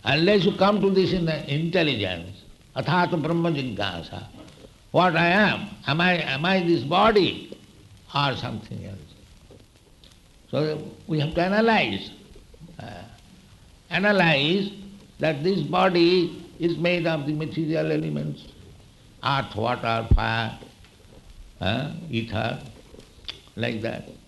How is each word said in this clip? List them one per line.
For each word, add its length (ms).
Unless 420
you 80
come 280
to 80
this 240
in 120
the 280
intelligence, 880
athata 420
brahma 340
jignasa, 720
what 240
I 120
am, 420
am 140
I, 120
am 220
I 180
this 200
body 760
or 200
something 500
else? 120
So 320
we 120
have 160
to 60
analyze. 720
Uh, 240
analyze 840
that 240
this 180
body 840
is 180
made 280
of 200
the 80
material 580
elements, 540
earth, 320
water, 600
fire, 420
uh, 300
ether, 500
like 260
that. 280